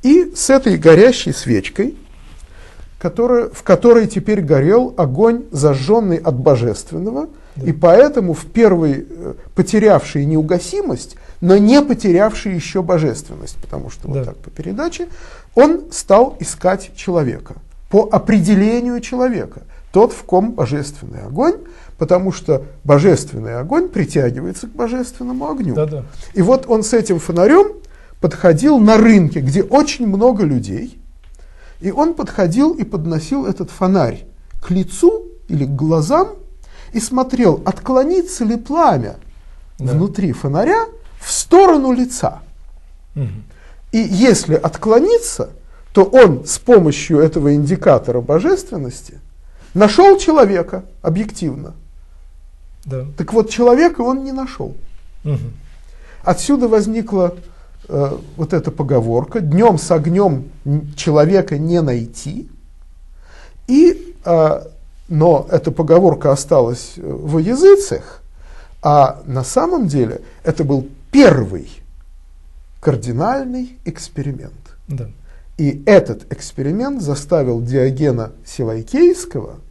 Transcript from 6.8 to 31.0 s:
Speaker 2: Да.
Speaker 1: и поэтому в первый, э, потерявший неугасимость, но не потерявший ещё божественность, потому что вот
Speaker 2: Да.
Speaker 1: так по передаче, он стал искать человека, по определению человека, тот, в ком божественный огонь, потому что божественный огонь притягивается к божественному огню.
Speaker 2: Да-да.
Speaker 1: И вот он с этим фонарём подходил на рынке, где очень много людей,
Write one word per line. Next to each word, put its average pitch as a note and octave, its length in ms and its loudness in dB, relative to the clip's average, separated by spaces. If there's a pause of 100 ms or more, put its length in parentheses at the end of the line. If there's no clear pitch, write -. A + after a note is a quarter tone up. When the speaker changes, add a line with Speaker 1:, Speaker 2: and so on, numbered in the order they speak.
Speaker 2:
Да. C3+ 100 -8
Speaker 1:
и D3 60 -2
поэтому F#3+ 600 4
в - 140 -8
первый, E3+ 640 2
э, - 260 -14 (200)
потерявший F#3+ 720 2
неугасимость, F3 920 -4 (240)
но F#3 180 4
не A#3+ 240 6
потерявший G#3+ 720 0
ещё F3+ 280 -6
божественность, D#3+ 760 -4
потому - 340 -12
что - 180 -16
вот C3+ 100 -8
Speaker 2:
Да. B2+ 60 -6
Speaker 1:
так - 140 -12
по - 120 -20
передаче, C4 580 -10 (460)
он D#4 360 4
стал A3+ 500 2
искать - 560 -4
человека, - 580 -4 (360)
по G#3 200 2
определению A3 880 0
человека, B3 640 -4 (300)
тот, A3 200 4
в - 120 -16
ком G3+ 280 0
божественный C#3+ 680 -8
огонь, A#3 340 -2 (420)
потому F3+ 340 0
что - 320 -4 (200)
божественный C#3 720 0
огонь C#4+ 300 -2
притягивается C#3 800 -4
к A3 40 -16
божественному B3 800 -8
огню. G#3+ 240 -6
Speaker 2:
Да-да. D3+ 300 -4 (300)
Speaker 1:
И G3 80 0
вот C4 260 2
он A3 140 0
с G#3+ 100 -4
этим G#3+ 260 0
фонарём C4+ 540 2 (480)
подходил F3+ 580 2
на G#3+ 200 6
рынке, G#3+ 420 4
где C#3 220 0
очень C4 440 0
много G3+ 380 2
людей, A2+ 540 -4 (840)